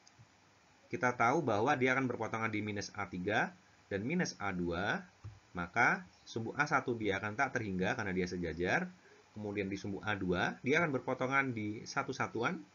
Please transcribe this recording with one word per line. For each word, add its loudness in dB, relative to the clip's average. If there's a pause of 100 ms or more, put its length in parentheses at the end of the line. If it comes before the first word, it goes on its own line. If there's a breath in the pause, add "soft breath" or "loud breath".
(880)
Kita 2
tahu 4
bahwa 4
dia 4
akan 2
berpotongan -2
di -2
minus -4
A -4
tiga 0 (400)
dan 0
minus 0
A -2
dua, -2 (480)
maka 2 (240)
sumbu -6
A 2
satu 0
dia 0
akan -4
tak 0
terhingga 0
karena -2
dia 2
sejajar. 0 (480 loud breath)
Kemudian -2
di -4
sumbu -6
A -2
dua, 0
dia 4
akan 2
berpotongan 0
di -4
satu -4
satuan, -2 (180)